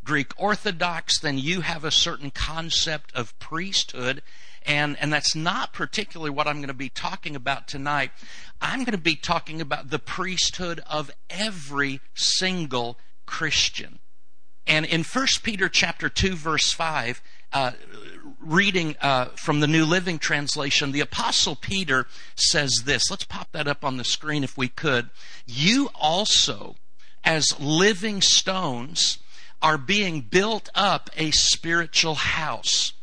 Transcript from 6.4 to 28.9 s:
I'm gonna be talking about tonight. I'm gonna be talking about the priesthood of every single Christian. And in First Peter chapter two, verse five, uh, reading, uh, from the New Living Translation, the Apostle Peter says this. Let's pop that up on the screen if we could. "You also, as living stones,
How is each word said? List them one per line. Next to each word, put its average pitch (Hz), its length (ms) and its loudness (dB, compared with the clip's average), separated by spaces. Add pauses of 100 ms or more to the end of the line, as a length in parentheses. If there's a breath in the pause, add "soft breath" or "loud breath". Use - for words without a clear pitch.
I'm 147 140 -2
gonna 135 140 -4
be 127 160 -6
talking 160 460 -4
about 131 300 -2
tonight. 143 440 -2 (500 loud breath)
I'm 233 240 0
gonna 214 140 0
be 160 180 2
talking 160 460 -2
about 143 280 -4
the 151 80 0
priesthood 175 880 -2
of 151 240 -4 (200)
every 143 720 -2 (140)
single 139 840 0 (260 soft breath)
Christian. - 760 0 (680)
And 156 200 2
in 165 180 0
First - 380 0
Peter 190 260 0
chapter 170 400 0
two, 190 260 2
verse 151 380 0
five, 143 500 -2 (300 soft breath)
uh, 135 200 2 (680)
reading, 170 600 4
uh, 131 260 4 (100)
from 147 240 2
the 151 60 6
New 160 180 6
Living 175 340 2
Translation, 143 720 0
the 143 80 2
Apostle - 560 2
Peter 147 500 0 (280 loud breath)
says 131 500 2
this. 131 260 2
Let's 196 140 -4
pop - 280 -6
that 147 160 -2
up 147 160 -2
on 131 140 0
the 120 60 -4
screen 151 400 0
if - 120 -4
we 127 120 0
could. 123 420 2 (360 loud breath)
"You 185 480 4
also, 151 800 2 (460 soft breath)
as 160 380 2
living 185 600 4
stones, 156 960 2 (420 loud breath)